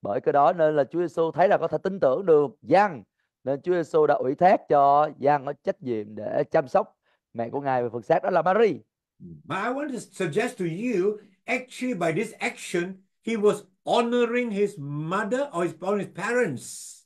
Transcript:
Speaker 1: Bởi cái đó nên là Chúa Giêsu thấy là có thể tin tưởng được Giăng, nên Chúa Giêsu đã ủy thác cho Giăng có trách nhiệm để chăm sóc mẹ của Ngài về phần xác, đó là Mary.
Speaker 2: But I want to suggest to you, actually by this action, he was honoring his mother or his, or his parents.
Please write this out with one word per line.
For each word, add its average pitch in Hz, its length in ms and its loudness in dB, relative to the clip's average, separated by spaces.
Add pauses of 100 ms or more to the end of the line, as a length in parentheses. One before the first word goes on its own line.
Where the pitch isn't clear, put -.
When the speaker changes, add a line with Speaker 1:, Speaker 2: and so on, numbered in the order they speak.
Speaker 1:
Bởi 104 180 -4
cái 156 120 0
đó 143 200 6
nên 156 240 2
là 139 80 2
Chúa 165 160 -4
Giêsu 165 320 0
thấy 175 160 4
là 180 100 4
có 160 100 -2
thể 156 140 -2
tin 190 180 -4
tưởng 156 260 2
được 147 240 4 (120)
Giăng, 160 400 2 (420)
nên 135 180 -4
Chúa 180 100 -2
Giêsu 160 340 2
đã 143 80 4
ủy 131 200 -2
thác 185 340 4
cho 143 400 4 (100)
Giăng 139 280 2
có 147 60 -6 (120)
trách 190 180 -6
nhiệm 110 320 -6
để 107 360 -4
chăm 156 180 0
sóc 202 280 -2 (380)
mẹ 117 160 -6
của 139 100 -6
Ngài 131 220 -2
về 120 100 -4
phần 117 100 -8
xác, 165 200 2
đó - 80 -2
là 170 120 2
Mary. 190 380 2 (380)
Speaker 2:
But 165 400 -12
I 226 140 -4
want 277 200 -6
to 233 60 -8
suggest 190 600 -4
to 185 60 -4
you, 202 520 -2 (280)
actually 247 500 -6
by 165 180 -2 (100)
this 214 160 -8
action, 190 560 -6 (320)
he 226 80 -4
was 202 200 2 (300)
honoring 233 680 0
his 202 280 -2
mother 170 600 -4 (180)
or 175 60 0
his, 160 100 -4 (180)
or 208 60 0
his 180 180 -6
parents. 196 880 -4